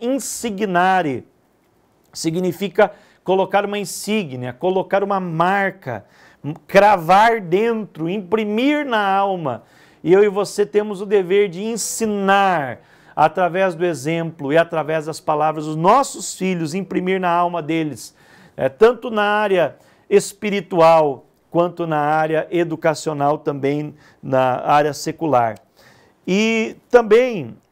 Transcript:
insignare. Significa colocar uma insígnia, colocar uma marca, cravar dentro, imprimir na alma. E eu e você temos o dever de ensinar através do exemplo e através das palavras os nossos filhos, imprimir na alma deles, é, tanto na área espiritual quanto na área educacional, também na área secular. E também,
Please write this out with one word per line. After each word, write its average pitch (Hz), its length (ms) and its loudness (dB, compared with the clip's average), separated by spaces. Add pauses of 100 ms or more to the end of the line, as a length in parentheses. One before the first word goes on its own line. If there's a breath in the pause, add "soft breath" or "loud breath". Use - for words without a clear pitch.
insignare. 190 1200 -2 (880)
Significa 185 800 -2 (320 loud breath)
colocar 190 420 0
uma 202 140 -6
insígnia, 156 760 -6
colocar 185 520 -2
uma 196 160 -2
marca, 180 840 -2 (640 soft breath)
cravar 202 760 4
dentro, 190 680 -2
imprimir 220 760 -2
na 214 200 0
alma. 190 560 -2 (400 soft breath)
E 156 80 0
eu 196 140 8
e 208 60 4
você 202 340 -2
temos 208 380 -2
o 214 40 -8
dever 196 440 2
de 170 120 -10
ensinar 196 1160 -2 (340 soft breath)
através 170 600 0
do 160 100 -4
exemplo 160 680 -4
e 151 60 2
através 160 480 0
das 147 160 -10
palavras 156 460 -2
os 156 100 -6
nossos 226 580 2
filhos, 170 400 -4
imprimir 185 460 -4
na 180 80 -2
alma 175 320 0
deles, 151 560 -6 (400 soft breath)
é, 135 140 0
tanto 240 400 2
na 214 120 -2
área 202 540 0 (320 soft breath)
espiritual 165 1160 2 (240)
quanto 170 360 0
na 156 140 -2
área 156 500 0
educacional, 156 880 -2
também 147 580 -4 (280 soft breath)
na 131 420 0
área 147 300 2
secular. 123 640 -2 (680 soft breath)
E 220 480 0 (140)
também, 226 680 2 (180)